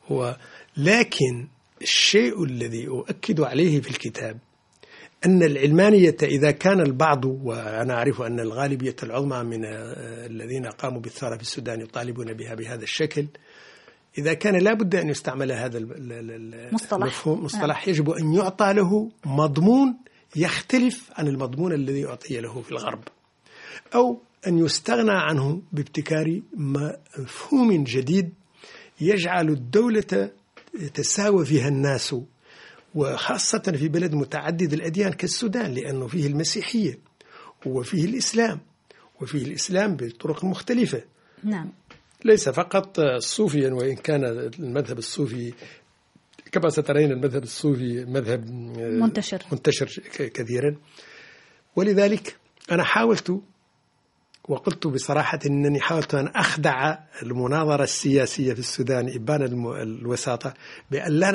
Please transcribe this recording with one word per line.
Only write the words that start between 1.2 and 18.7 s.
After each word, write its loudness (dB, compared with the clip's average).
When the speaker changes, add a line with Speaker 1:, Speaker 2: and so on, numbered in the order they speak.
Speaker 1:
الشيء 2
الذي -6
أؤكد -4
عليه 2
في -6
الكتاب -8
أن 8
العلمانية 8
إذا 4
كان 4
البعض، 4
وأنا -4
أعرف 0
أن -4
الغالبية -2
العظمى -4
من، -6
آه، -12
الذين -8
قاموا -8
بالثورة -8
في -14
السودان -8
يطالبون -8
بها -12
بهذا -10
الشكل، -2
إذا 0
كان 2
لا 4
بد 0
أن 0
يستعمل -4
هذا -6
ال-، -10
ال-، -14
ال-، -14
ال-، -8
Speaker 2:
مصطلح. -2
Speaker 1:
المفهوم، -2
مصطلح، -2
Speaker 2:
نعم. 2
Speaker 1:
يجب 2
أن 0
يعطى 2